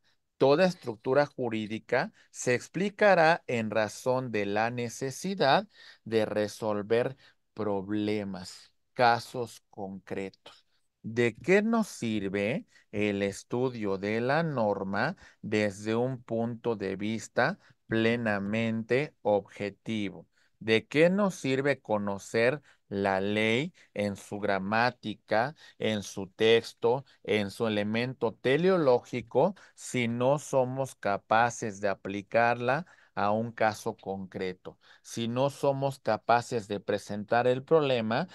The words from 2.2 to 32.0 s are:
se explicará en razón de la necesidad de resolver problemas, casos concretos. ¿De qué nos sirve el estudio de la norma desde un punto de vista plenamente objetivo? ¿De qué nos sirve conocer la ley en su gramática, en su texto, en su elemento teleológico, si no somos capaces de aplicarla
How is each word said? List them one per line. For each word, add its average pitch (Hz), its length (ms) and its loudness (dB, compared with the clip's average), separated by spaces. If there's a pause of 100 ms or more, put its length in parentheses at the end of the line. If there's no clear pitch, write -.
se - 240 0
explicará 185 920 4
en 113 240 -2
razón 120 600 -2
de 104 140 0
la 107 260 0
necesidad 135 960 0 (380)
de 110 200 2
resolver 107 920 -2 (360)
problemas, 101 1200 -4 (220)
casos 117 760 0
concretos. 98 960 -12 (360)
¿De 117 340 0
qué 190 260 2
nos 226 260 0
sirve 104 800 -4 (260)
el 104 320 -2
estudio 107 720 -4
de 107 240 -2
la 139 220 0
norma 107 720 -2 (260)
desde 104 540 -2
un 123 260 -2
punto 117 540 -4
de 98 200 -6
vista 110 640 -2 (280)
plenamente 113 1300 0
objetivo? 101 1080 -4 (320)
¿De 110 280 2
qué 160 220 6
nos 190 260 2
sirve 135 440 0
conocer 107 800 0 (280)
la 98 320 2
ley 110 520 0 (200)
en 101 240 -4
su - 220 -12
gramática, 107 1160 -2 (220)
en 110 260 -2
su 98 240 -10
texto, 117 760 2 (180)
en 101 280 0
su 117 160 -4
elemento 110 640 -2
teleológico, 143 1200 2 (200)
si 123 340 -2
no 123 300 2
somos 131 560 -2
capaces 110 840 0
de 104 80 0
aplicarla 117 960 0 (300)